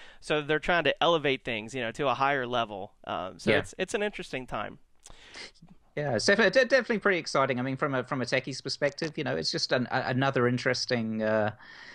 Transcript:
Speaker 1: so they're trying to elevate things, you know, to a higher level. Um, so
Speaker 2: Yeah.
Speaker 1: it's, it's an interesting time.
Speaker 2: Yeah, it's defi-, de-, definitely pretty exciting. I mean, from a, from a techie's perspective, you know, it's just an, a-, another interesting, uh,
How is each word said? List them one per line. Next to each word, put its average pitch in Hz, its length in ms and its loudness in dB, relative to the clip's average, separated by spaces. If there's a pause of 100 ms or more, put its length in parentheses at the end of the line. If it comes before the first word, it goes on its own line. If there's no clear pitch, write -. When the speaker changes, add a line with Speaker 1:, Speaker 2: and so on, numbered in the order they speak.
(220)
Speaker 1:
so 151 200 -2
they're 151 180 0
trying 170 260 0
to - 180 0
elevate 147 400 2
things, 110 320 -6
you 131 60 -4
know, 113 100 -4
to 143 160 -2
a 127 60 2
higher 135 340 0
level. 107 460 -4 (100)
Um, 92 340 -6
so - 140 0
Speaker 2:
Yeah. 104 60 4
Speaker 1:
it's, 139 200 -4
it's 190 160 -4
an 214 80 -4
interesting 170 460 -6
time. 107 320 -8 (1160)
Speaker 2:
Yeah, 147 200 -2
it's 107 100 0
defi-, 202 240 6
de-, 262 160 6
definitely 240 340 2
pretty 190 200 4
exciting. 131 400 0
I - 20 -2
mean, 131 160 -2
from 143 160 -2
a, 127 100 0
from 131 180 -4
a 120 40 -2
techie's 131 360 -2
perspective, 147 540 -4
you 156 80 -4
know, 131 120 -2
it's 160 160 -2
just - 200 -4
an, 123 200 2
a-, 127 160 0
another 131 400 2
interesting, 120 760 0
uh, 107 300 2 (440)